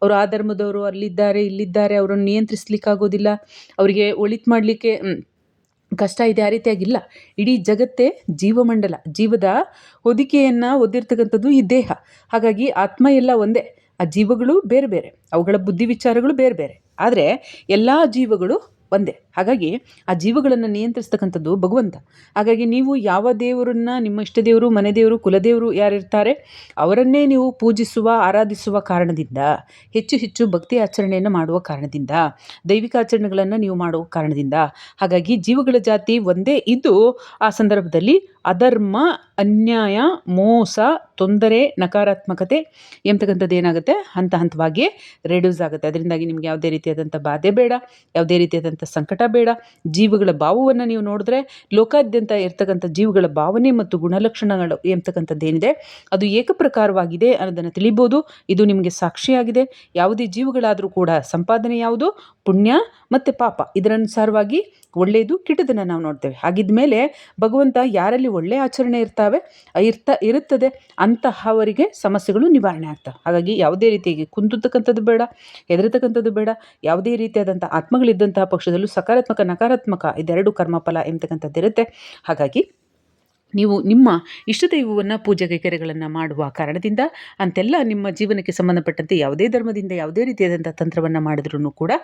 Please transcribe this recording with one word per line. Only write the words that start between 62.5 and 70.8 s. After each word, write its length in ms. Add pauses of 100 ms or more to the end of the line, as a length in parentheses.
ಮತ್ತು 220
ಪಾಪ. 280 (140)
ಇದರ 180
ಅನುಸಾರವಾಗಿ 800 (220)
ಒಳ್ಳೆಯದು 420
ಕೆಟ್ಟದನ್ನು 460
ನಾವು 180
ನೋಡ್ತೇವೆ. 320
ಹಾಗಿದ್ಮೇಲೆ 1000 (100)
ಭಗವಂತ 440
ಯಾರಲ್ಲಿ 420
ಒಳ್ಳೆ 300
ಆಚರಣೆ 420
ಇರ್ತಾವೆ, 680 (140)
ಇರ್ತ-, 420
ಇರುತ್ತದೆ 720